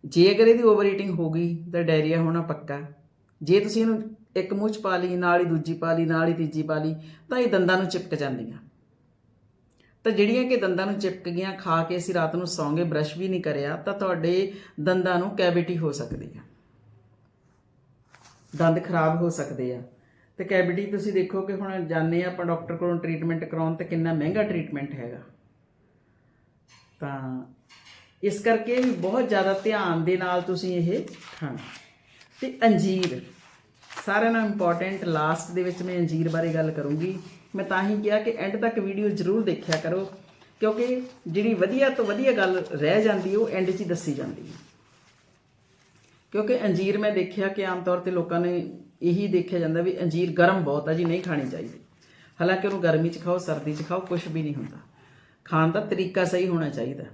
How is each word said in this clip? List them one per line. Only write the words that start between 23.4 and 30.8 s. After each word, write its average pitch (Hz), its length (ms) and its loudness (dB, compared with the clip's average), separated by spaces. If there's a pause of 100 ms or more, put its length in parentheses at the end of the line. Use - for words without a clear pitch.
ਕਰਾਉਣ, 160 320 -2
ਤੇ 165 100 -8
ਕਿੰਨਾ 165 280 0
ਮਹਿੰਗਾ 170 300 0
ਟ੍ਰੀਟਮੈਂਟ 147 500 -4
ਹੈਗਾ। 123 280 -12 (1800)
ਤਾਂ 131 460 -8 (800)
ਇਸ 202 180 -2
ਕਰਕੇ 226 400 2
ਵੀ 254 100 2
ਬਹੁਤ 196 380 0
ਜ਼ਿਆਦਾ 196 240 2 (100)
ਧਿਆਨ 185 400 0
ਦੇ 180 140 2
ਨਾਲ 180 240 0
ਤੁਸੀਂ 180 340 -4
ਇਹ 175 300 0 (340)